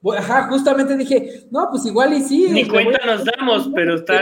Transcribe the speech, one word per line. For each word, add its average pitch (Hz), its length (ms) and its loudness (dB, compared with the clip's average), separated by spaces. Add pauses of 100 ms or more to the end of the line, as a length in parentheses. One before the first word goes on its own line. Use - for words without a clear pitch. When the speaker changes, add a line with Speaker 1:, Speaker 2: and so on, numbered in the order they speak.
Speaker 1:
Voy, 202 160 -2
ajá, 240 320 0
justamente 269 480 2
dije, - 540 -2
no, 320 200 -2
pues 247 140 -4
igual 240 280 2
y 277 80 0
sí, 311 280 2
Speaker 2:
Ni - 140 2
Speaker 1:
le 214 80 -4
voy 214 140 4
Speaker 2:
cuenta 262 180 2
Speaker 1:
a 233 120 0
Speaker 2:
nos 190 100 -6
damos, 254 480 -2
pero 170 220 0
está 165 260 -2